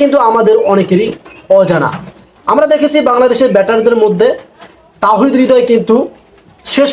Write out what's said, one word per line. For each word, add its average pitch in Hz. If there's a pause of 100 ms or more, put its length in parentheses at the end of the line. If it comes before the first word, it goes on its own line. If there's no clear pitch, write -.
কিন্তু 285 (120)
আমাদের 220 (160)
অনেকেরই 196 (500)
অজানা। 165 (600)
আমরা 285
দেখেছি 294 (120)
বাংলাদেশের 247
ব্যাটারদের 226
মধ্যে 202 (760)
তাওহিদ 214
হৃদয় 254
কিন্তু 220 (800)
শেষ 277